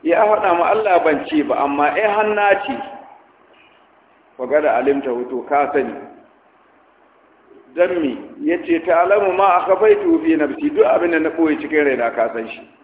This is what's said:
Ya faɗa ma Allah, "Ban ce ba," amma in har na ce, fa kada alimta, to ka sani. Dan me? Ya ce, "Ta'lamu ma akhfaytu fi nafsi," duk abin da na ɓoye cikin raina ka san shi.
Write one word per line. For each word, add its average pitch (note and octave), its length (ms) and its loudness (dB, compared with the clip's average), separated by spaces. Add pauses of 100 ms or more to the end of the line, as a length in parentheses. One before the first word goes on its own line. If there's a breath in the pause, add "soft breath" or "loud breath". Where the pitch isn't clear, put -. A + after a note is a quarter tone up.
Ya E3+ 220 2
faɗa G3+ 340 2
ma E3+ 120 2
Allah, G3+ 320 2
"Ban D3+ 240 0
ce D3+ 160 0
ba," B2+ 220 -2
amma C#3+ 320 0
in G#3 140 -2
har G#3+ 180 0
na G#3 340 2
ce, B3+ 140 -8 (1600)
fa B2+ 100 -8
kada C#3+ 300 2
alimta, C3+ 320 0 (200)
to B2+ 200 -6
ka C#3+ 240 0
sani. B2 220 -2 (1800)
Dan F3 260 0
me? B2+ 160 -4 (240)
Ya D#3+ 240 -2
ce, E3 200 0
"Ta'lamu F#3 480 2
ma F#3 320 2
akhfaytu F#3+ 580 4
fi D#3+ 140 2
nafsi," D3 340 -2
duk F#3 140 2
abin E3+ 260 2
da E3 80 0
na D#3 120 -2
ɓoye D#3+ 300 0
cikin D3 240 0
raina A#2+ 300 0
ka A#2 180 -2
san A2+ 160 -8
shi. - 200 -18 (160)